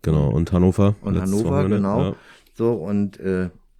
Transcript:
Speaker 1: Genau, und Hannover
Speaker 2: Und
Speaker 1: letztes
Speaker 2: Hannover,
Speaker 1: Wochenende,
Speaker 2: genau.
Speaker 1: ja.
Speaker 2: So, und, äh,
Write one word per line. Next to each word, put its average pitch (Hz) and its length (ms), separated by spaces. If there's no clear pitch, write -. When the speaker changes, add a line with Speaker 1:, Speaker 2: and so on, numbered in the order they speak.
Speaker 1:
Genau, 76 280
und 80 200
Hannover 95 500
Speaker 2:
Und 98 140
Speaker 1:
letztes 92 160
Speaker 2:
Hannover, 104 280
Speaker 1:
Wochenende, 98 180
Speaker 2:
genau. 98 260
Speaker 1:
ja. 95 120
Speaker 2:
So, 117 180
und, 101 480
äh, 92 300